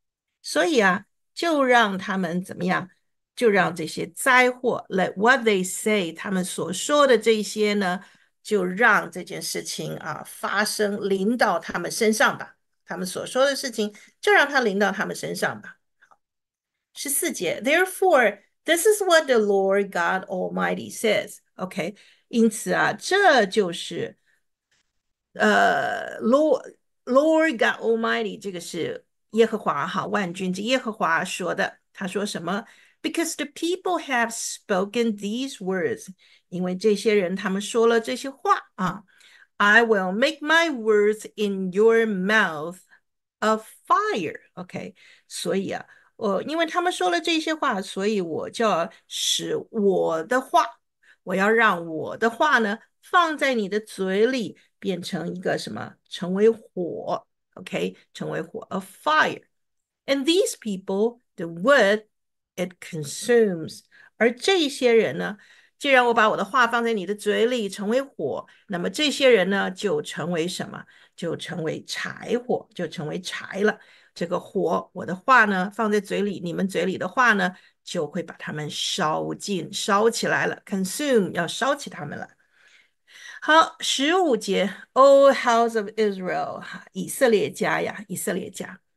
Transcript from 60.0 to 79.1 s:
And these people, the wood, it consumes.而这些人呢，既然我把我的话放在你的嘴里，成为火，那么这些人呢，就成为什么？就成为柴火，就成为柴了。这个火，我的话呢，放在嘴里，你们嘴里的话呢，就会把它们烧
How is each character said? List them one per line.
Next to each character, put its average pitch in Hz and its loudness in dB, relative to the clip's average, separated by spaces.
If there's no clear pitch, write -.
And 277 -2
these 370 2
people, 202 -4
the 175 -8
wood, 208 2
it 180 -6
consumes. 175 -2
而 240 4
这 330 2
些 247 2
人 175 4
呢， 180 -6
既 285 -2
然 254 6
我 240 4
把 220 6
我 160 0
的 185 -2
话 240 2
放 233 0
在 233 0
你 196 -4
的 202 -4
嘴 208 0
里， 240 0
成 196 -6
为 254 2
火， 180 -6
那 202 -6
么 180 -4
这 294 0
些 269 4
人 190 6
呢， 196 0
就 185 -2
成 160 -6
为 170 -2
什 - -8
么？ - -14
就 160 -6
成 165 -8
为 151 -6
柴 - -6
火， - -4
就 175 -6
成 151 -8
为 165 -6
柴 - -8
了。 208 2
这 170 -6
个 175 -2
火， 175 -2
我 - -10
的 175 -6
话 240 4
呢， 196 -2
放 214 -2
在 208 2
嘴 185 -4
里， 202 -4
你 170 -6
们 180 -2
嘴 180 -2
里 190 -2
的 - -6
话 240 4
呢， 190 0
就 170 -4
会 165 -6
把 165 -12
它 - -10
们 151 -8
烧 156 -2